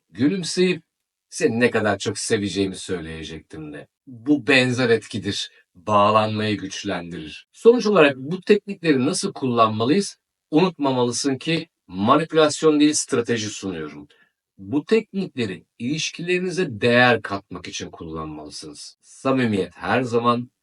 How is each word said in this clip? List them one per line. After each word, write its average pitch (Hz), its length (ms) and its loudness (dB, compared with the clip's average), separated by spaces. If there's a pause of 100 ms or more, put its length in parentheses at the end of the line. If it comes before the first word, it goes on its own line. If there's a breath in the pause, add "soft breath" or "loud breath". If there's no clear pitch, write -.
gülümseyip 180 760 0 (460)
"Seni 120 300 0
ne 120 120 4
kadar 104 260 0
çok 101 200 -6
seveceğimi 98 580 -2
söyleyecektim." 80 1000 -12
de. 147 140 -16 (200)
Bu 123 400 -2
benzer 127 420 2
etkidir. 110 640 -2 (240 soft breath)
Bağlanmayı 107 840 2
güçlendirir. 90 920 -10
Sonuç 233 340 6
olarak 156 320 6
bu 156 240 -6
teknikleri 170 640 2
nasıl 185 280 -2
kullanmalıyız? 117 840 2 (340)
Unutmamalısın 135 840 2
ki 165 320 -4 (180)
manipülasyon 151 920 2
değil, 151 140 4
strateji 117 560 -2
sunuyorum. 78 580 -10 (500 soft breath)
Bu 110 280 -4
teknikleri 151 800 -4 (140)
ilişkilerinize 160 1000 -4
değer 120 400 4
katmak - 460 -10
için 90 240 -12
kullanmalısınız. 78 1120 -14
Samimiyet 117 760 -2
her 107 260 -2
zaman 120 500 0 (120)